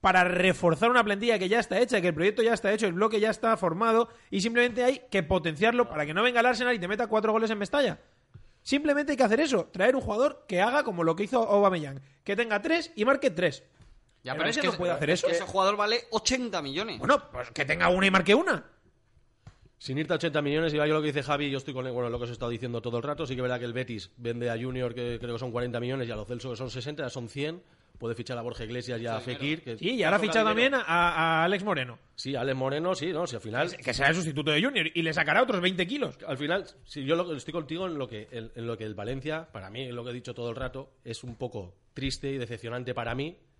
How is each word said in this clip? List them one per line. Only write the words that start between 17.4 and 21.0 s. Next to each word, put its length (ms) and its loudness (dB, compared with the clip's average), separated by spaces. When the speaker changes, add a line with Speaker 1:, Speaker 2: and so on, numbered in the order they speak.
Speaker 1:
que 120 -4
tenga 240 2
una 180 4
y 60 6
marque 240 6
una. 300 2
Speaker 3:
Sin 200 -6
irte 140 -2
a 60 4
ochenta 240 0
millones, 320 2
iba 120 2
yo 100 4
lo 60 2